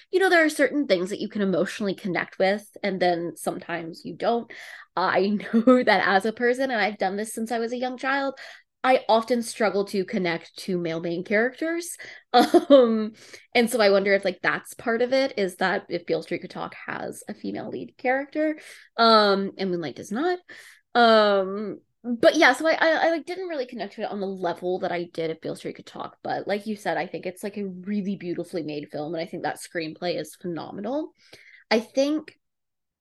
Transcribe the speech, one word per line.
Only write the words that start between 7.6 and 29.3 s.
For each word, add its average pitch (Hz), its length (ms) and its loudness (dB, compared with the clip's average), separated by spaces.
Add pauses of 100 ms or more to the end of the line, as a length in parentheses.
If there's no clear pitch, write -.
a 247 40 -6
young 254 200 -6
child, 269 380 -2 (480)
I 262 260 4
often 233 320 2
struggle 202 440 0
to 196 200 -2
connect 175 540 -4
to 185 180 -4
male 165 240 -4
main 170 220 -4
characters. 285 800 -2
<laughs> - 60 -18 (240)
Um, 240 840 6 (420)
and 233 140 4
so 233 120 0
I 202 80 8
wonder 196 240 4
if, 196 100 2
like, 185 180 -2
that's 156 340 -2
part 233 260 -2
of 247 100 0
it, 269 240 0
is 190 200 -2
that 190 340 -2
If 175 160 -6
Beale 160 160 -2
Street 165 200 -8
Could 185 100 -14
Talk 170 240 -10 (100)
has - 420 -10
a - 60 -12
female 196 360 -8
lead - 280 -12
character, 285 640 -2 (380)
um, 208 600 4
and 185 140 -4
Moonlight 170 240 -6
does 101 160 -14
not. 339 260 -2 (560)
Um, 208 840 4 (240)
but 240 320 4
yeah, 285 180 6
so 311 120 -4
I, 320 140 2
I, 320 280 2
I, - 20 2
like, 330 160 -2
didn't 359 240 -8
really 277 160 -6
connect 214 300 -10
to 214 80 -8
it - 80 -6
on 208 100 -6
the 190 60 -4
level 185 520 -4
that 185 120 -4
I 175 200 -6
did 160 200 -4
If 160 100 -12
Beale 151 140 -8
Street - 200 -10
Could - 120 -20
Talk, - 360 -14
but - 240 -6
like 202 200 -4
you 214 100 -4
said, 165 180 -4
I 160 120 -2
think - 180 -10
it's, 185 180 -8
like, 208 140 -10
a 208 80 -6
really 190 500 -4
beautifully 170 480 -6
made 147 280 -8
film, 151 240 -6
and 160 60 -6
I 175 40 -6
think - 180 -10